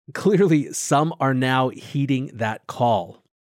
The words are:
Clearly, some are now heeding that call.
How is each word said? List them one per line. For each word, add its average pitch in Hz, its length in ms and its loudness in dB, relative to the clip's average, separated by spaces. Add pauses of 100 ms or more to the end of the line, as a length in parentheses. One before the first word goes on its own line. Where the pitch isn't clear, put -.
(140)
Clearly, 170 580 2
some 156 480 0
are 135 140 0
now 131 340 2
heeding 139 640 -4
that 110 340 -6
call. 104 540 -2 (300)